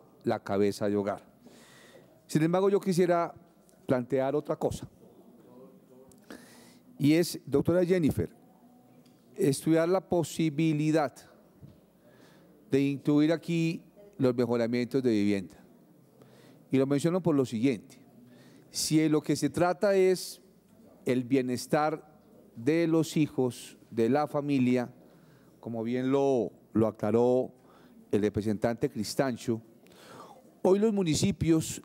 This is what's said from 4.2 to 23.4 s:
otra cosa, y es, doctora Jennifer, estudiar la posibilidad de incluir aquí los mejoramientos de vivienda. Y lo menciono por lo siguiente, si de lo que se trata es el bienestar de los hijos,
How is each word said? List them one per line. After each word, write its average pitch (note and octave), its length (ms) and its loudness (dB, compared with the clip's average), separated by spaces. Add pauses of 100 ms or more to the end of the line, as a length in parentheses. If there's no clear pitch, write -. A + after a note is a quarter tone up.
otra D3+ 200 -4
cosa, - 340 -6 (2000)
y D3 160 4
es, E3 320 0
doctora D#3 400 0
Jennifer, D#3+ 500 -2 (1000)
estudiar D#3+ 520 0
la F#3 140 0
posibilidad D#3 1120 -2 (1600)
de C3+ 100 2
incluir D3 500 0
aquí E3 520 -2 (340)
los B2+ 180 0
mejoramientos A#2+ 680 -2
de B2 80 2
vivienda. G2+ 420 0 (1160)
Y C3+ 60 2
lo C3+ 100 2
menciono E3 340 0
por E3 140 0
lo C3+ 100 2
siguiente, A2+ 540 -4 (720)
si - 260 -2
de D#3 120 2
lo D3+ 120 2
que D3+ 140 -2
se C#3+ 160 -2
trata F3+ 440 0
es F#3 460 0 (640)
el B2+ 180 0
bienestar C3+ 960 -2 (380)
de D#3 280 0
los D#3+ 300 0
hijos, C3+ 600 -2 (140)